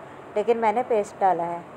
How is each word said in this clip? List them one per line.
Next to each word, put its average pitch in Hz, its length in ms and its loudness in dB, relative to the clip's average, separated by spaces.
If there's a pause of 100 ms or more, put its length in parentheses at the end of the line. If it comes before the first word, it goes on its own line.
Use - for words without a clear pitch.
(380)
लेकिन 214 200 2
मैंने 226 260 2
paste 208 360 0
डाला 175 240 4
है। 170 200 -6 (140)